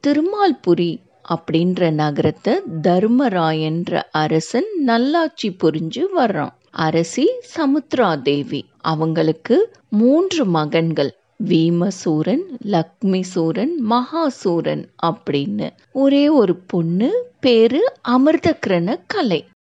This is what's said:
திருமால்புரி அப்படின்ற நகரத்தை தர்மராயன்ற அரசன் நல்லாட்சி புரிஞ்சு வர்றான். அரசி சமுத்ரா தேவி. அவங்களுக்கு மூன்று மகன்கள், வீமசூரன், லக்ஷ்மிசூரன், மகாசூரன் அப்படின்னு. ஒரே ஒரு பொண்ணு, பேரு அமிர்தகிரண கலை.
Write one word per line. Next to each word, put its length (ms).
திருமால்புரி 920
அப்படின்ற 600
நகரத்தை 640
தர்மராயன்ற 1300
அரசன் 560
நல்லாட்சி 800
புரிஞ்சு 360
வர்றான். 360
அரசி 580
சமுத்ரா 680
தேவி. 420
அவங்களுக்கு 960
மூன்று 560
மகன்கள், 720
வீமசூரன், 920
லக்ஷ்மிசூரன், 1000
மகாசூரன் 920
அப்படின்னு. 640
ஒரே 360
ஒரு 280
பொண்ணு, 720
பேரு 520
அமிர்தகிரண 1000
கலை. 380